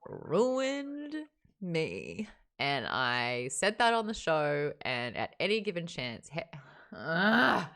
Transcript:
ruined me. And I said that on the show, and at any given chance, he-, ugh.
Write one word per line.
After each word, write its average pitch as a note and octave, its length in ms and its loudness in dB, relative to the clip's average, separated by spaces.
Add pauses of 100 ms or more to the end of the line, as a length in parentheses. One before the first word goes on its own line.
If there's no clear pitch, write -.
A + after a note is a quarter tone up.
ruined C4+ 1080 -2 (460)
me. D#3+ 680 -2 (300)
And C3+ 280 0
I B2 640 0
said G#3 260 0
that A#3 160 6
on A3+ 120 2
the G#3+ 80 -4
show, D3 580 2 (100)
and A#2+ 340 -2
at - 220 -4
any G3+ 220 2
given F3 260 -4
chance, B2 420 -8
he-, D3+ 140 -6 (500)
ugh. F#3 840 4